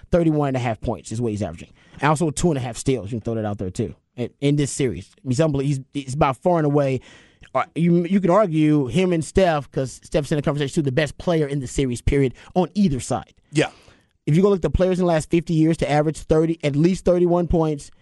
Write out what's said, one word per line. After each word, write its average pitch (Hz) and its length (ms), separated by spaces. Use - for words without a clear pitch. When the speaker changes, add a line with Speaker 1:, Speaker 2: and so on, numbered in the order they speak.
Speaker 1:
thirty-one 156 360
and 131 80
a 123 40
half 120 200
points - 300
is 110 100
what 120 100
he's 104 120
averaging. 85 300
And - 100
also 156 260
two 175 200
and 139 80
a - 20
half 123 160
steals. 117 360
You 117 60
can 107 60
throw 113 100
that 110 100
out 104 140
there, 92 120
too. 104 240
In, 120 140
in 147 160
this 147 140
series, 104 400
he's 127 140
unbelievable. 143 520
He's, 139 120
he's 127 120
by 151 180
far 180 240
and 151 80
away. 139 340
Uh, 127 100
you, 170 300
you 190 160
can 180 100
argue 156 560
him 180 260
and 160 120
Steph, 165 460
'cause 131 340
Steph's 151 280
in 156 40
the 143 60
conversation 143 320
too, 165 80
the 139 100
best 147 260
player 160 280
in 139 140
the 123 60
series, 123 340
period, 139 340
on 180 200
either 185 260
side. - 340
Speaker 2:
Yeah. 143 180
Speaker 1:
If 147 80
you 180 80
go 202 60
look 202 100
at 160 40
the 160 80
players 185 280
in 185 60
the 175 80
last 156 180
fifty 170 220
years 156 260
to 131 120
average 151 300
thirty, 165 440
at 139 120
least 170 280
thirty-one 175 440
points, 156 420